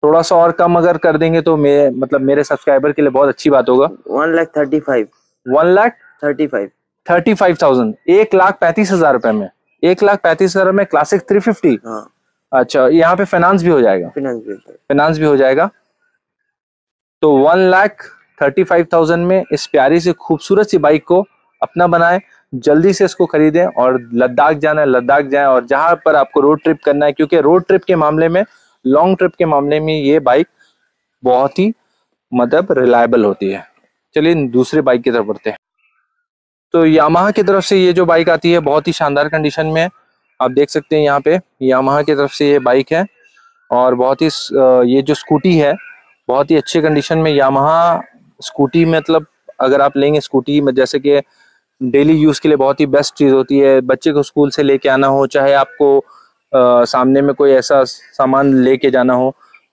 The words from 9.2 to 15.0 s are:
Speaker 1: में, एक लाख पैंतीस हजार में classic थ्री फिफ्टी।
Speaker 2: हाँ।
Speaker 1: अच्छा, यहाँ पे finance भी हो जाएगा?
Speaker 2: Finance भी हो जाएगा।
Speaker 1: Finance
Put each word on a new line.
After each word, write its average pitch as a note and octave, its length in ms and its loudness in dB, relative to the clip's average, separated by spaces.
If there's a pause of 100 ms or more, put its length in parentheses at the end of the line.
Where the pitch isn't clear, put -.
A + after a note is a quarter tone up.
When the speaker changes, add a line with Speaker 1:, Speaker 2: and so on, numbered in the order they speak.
Speaker 1:
में, G#2 180 -6 (340)
एक F3+ 200 0
लाख G3+ 200 0
पैंतीस F3+ 320 0
हजार F#3+ 160 0
में G3 140 0
classic D#3+ 360 -2
थ्री G3+ 180 -2
फिफ्टी। F#3 460 -2
Speaker 2:
हाँ। A2 220 -12 (440)
Speaker 1:
अच्छा, C3 360 0
यहाँ E3 280 2
पे F#3+ 100 -4
finance F3+ 380 0
भी F3 60 0
हो D3+ 120 2
जाएगा? F#2+ 260 0
Speaker 2:
Finance C3 300 -8
भी A2 140 -16
हो F#2 60 -14
जाएगा। - 160 -20 (160)
Speaker 1:
Finance D3+ 300 0